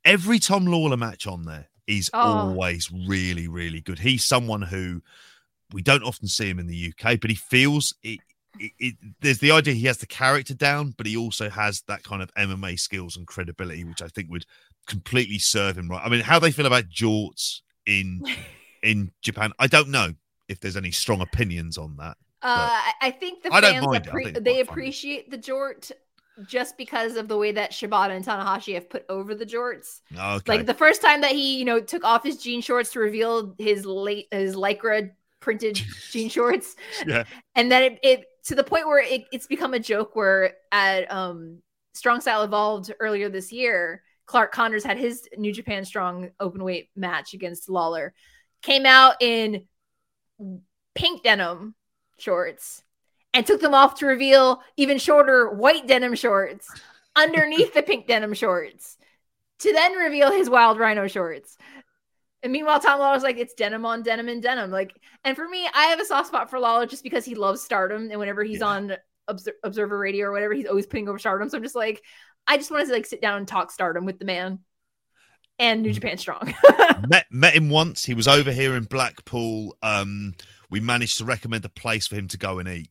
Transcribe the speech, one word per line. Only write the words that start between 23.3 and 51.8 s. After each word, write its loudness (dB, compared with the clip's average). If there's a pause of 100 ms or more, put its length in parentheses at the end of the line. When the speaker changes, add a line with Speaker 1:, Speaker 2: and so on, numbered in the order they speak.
Speaker 2:
the -2
Speaker 1:
I 8
don't 8
Speaker 2:
fans -2
Speaker 1:
mind 0
it. -14
I -10
Speaker 2:
appre-, -6
Speaker 1:
think -6
it's -6
Speaker 2:
they 4
Speaker 1:
quite 0
funny. -10
Speaker 2:
appreciate -10
the -12
jort -8 (560)
just -6
because -6
of -6
the -2
way 0
that -4
Shibata 0
and -8
Tanahashi -4
have -10
put -10
over -8
the -10
jorts. -10 (120)
Speaker 1:
Okay. -2
Speaker 2:
Like, -2
the -2
first 4
time 6
that 2
he, -2
you -4
know, 2
took -6
off 2
his -6
jean -6
shorts -2
to -6
reveal -2
his 0
late, -6
his -4
Lycra -2 (280)
printed -4
Speaker 1:
<laughs> -10
Speaker 2:
jean -6
shorts. -2 (300)
Speaker 1:
Yeah. -2 (300)
Speaker 2:
And 2
then 6
it, 0
it, 4 (200)
to -6
the 4
point 0
where 6
it, -2
it's -10
become -4
a -2
joke -4
where 2 (160)
at, 2
um, -8 (320)
Strong 0
Style 0
Evolved -2
earlier -2
this -10
year, -2 (240)
Clark 2
Connors 0
had -2
his -6 (100)
New -4
Japan -8
Strong -6 (100)
open -8
weight -6
match -6
against -12
Lawler. -2 (480)
Came 4
out 10
in 0 (1300)
pink -2
denim 0 (420)